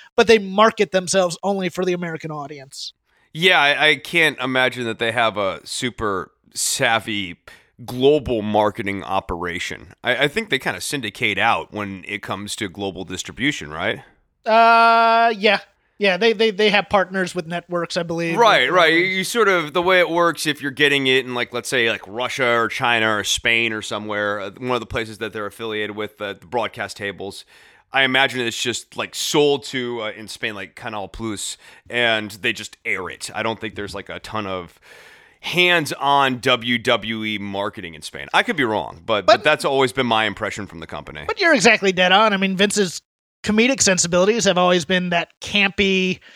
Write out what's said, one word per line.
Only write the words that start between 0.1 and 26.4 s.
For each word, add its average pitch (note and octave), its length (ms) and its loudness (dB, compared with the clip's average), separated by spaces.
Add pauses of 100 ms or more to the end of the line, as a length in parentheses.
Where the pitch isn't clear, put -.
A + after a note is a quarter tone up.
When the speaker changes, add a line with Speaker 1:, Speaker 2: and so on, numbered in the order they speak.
Speaker 1:
but A#3 100 6
they A3+ 140 8
market G3+ 520 2
themselves F#3 520 0
only F#3+ 240 -2
for F#3 160 -4
the F3+ 80 0
American E3 400 -6
audience. C#3+ 600 -14 (400)
Speaker 2:
Yeah, F3 260 4
I, C#3+ 280 4
I D#3 100 6
can't D#3+ 420 0
imagine B2+ 460 0
that A2+ 120 -4
they A#2 140 0
have A2+ 240 0
a F#2+ 300 -2
super G#2+ 680 -4 (240)
savvy G#2+ 800 -2 (500)
global B2 560 2
marketing G#2 640 0
operation. F2 920 -6 (120)
I, B2 180 0
I D3 60 4
think G#3+ 200 -6
they C3+ 80 0
kinda G#2+ 220 -6
syndicate A2 580 -4
out G2 360 0
when G2 340 -8
it G2+ 160 -8
comes G2+ 320 -8
to G#2 140 -6
global F#2+ 340 -8
distribution, F2 640 -8
right? F2 340 -6 (420)
Speaker 1:
Uh, A3+ 920 6
yeah. G#3 220 2 (400)
Yeah, F#3+ 180 2
they, A3+ 160 2
they, A3 180 2
they G#3 180 2
have G3 200 2
partners F#3 440 0
with E3+ 140 -6
networks, E3+ 500 -6
I F3 60 -2
believe. E3+ 340 -2
Speaker 2:
Right, F3+ 320 6
Speaker 1:
Like, - 20 0
Speaker 2:
right. E3 220 6
Speaker 1:
uh, E3 40 4
Speaker 2:
You F#3+ 260 0
sort A3 240 2
of, E3 260 2
the F3+ 80 2
way F#3 180 4
it D#3+ 120 4
works, E3+ 340 2
if D3 160 -2
you're C#3 80 -4
getting C#3 380 2
it C3 180 4
in, B2+ 80 -8
like, A#2+ 200 -4
let's A#2+ 140 -6
say, A#2 220 2
like, G#2 160 -4
Russia A#2+ 400 -4
or A#2 220 2
China A2 500 2
or G2+ 60 -2
Spain A#2 500 0
or G#2+ 80 -6
somewhere, G#2 580 -4
uh, G2+ 200 -8
one B2+ 160 -2
of A#2+ 40 -2
the A2 60 -6
places A2 320 -6
that G#2 160 -8
they're G#2+ 140 -8
affiliated G#2+ 480 -6
with, G#2 260 -10
uh, G2+ 120 -6
the F#2 120 -18